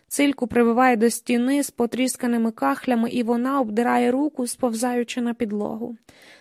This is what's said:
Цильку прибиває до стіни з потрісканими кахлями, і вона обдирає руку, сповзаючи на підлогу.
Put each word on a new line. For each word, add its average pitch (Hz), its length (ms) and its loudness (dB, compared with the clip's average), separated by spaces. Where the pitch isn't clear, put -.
Цильку 285 380 0
прибиває 240 500 4
до 226 140 4
стіни 247 520 0
з - 80 -4
потрісканими 240 800 -2
кахлями, 247 600 0
і 247 120 -2
вона 240 380 0
обдирає 240 500 2
руку, 269 360 -2
сповзаючи 240 760 -2
на 240 140 -2
підлогу. 226 600 -6